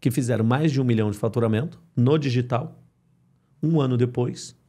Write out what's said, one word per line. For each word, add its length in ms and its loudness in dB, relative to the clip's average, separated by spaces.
que 100 2
fizeram 340 0
mais 280 2
de 80 0
um 40 0
milhão 260 2
de 80 -6
faturamento 640 -2
no 240 4
digital, 640 -2
um 180 2
ano 160 0
depois 600 -4